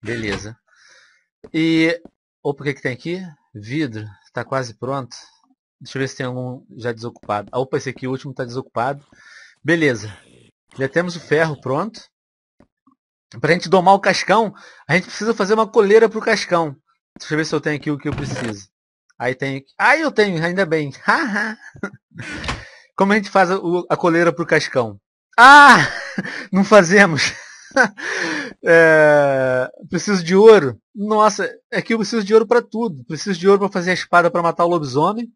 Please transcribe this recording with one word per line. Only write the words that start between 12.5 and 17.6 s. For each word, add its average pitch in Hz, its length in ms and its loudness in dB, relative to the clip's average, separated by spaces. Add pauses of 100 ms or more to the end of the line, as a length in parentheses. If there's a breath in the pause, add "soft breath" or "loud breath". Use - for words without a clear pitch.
Pra 151 120 0
gente 180 160 -2
domar 185 260 4
o 202 60 0
Cascão, 202 540 0 (320 loud breath)
a 143 80 -2
gente 185 120 -2
precisa 220 280 -6
fazer 208 200 -2
uma 220 120 0
coleira 214 420 4
pro 214 120 -6
Cascão. 170 560 -2 (420)
Deixa - 160 -8
eu 151 40 -2
ver 160 60 -2
se 156 100 -8
eu 151 60 -2